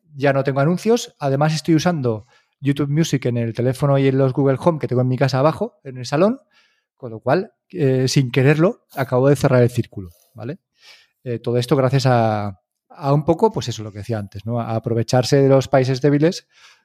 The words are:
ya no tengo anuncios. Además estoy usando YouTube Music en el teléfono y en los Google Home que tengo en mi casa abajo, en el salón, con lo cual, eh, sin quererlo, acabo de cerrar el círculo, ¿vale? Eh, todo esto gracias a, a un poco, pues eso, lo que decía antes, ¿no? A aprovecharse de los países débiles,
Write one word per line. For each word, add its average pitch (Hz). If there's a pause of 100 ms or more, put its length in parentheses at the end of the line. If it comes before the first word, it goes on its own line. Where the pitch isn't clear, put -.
(140)
ya 139
no 135
tengo 139
anuncios. 180
Además 147
estoy 160
usando 143 (340)
YouTube 143
Music 147
en 123
el 117
teléfono 131
y 139
en 131
los 135
Google 135
Home 165
que -
tengo 123
en 127
mi 127
casa 131
abajo, 151
en 127
el 123
salón, 196 (560)
con 127
lo 110
cual, 175 (180)
eh, 131
sin 131
quererlo, 151
acabo 131
de 143
cerrar 127
el 120
círculo, 101 (260)
¿vale? 117 (600)
Eh, 120
todo 120
esto 123
gracias 131
a, 110 (280)
a 139
un 147
poco, 170
pues 123
eso, 110
lo 107
que 101
decía 107
antes, 98
¿no? 117
A 113
aprovecharse 117
de 135
los 135
países 131
débiles, 147 (380)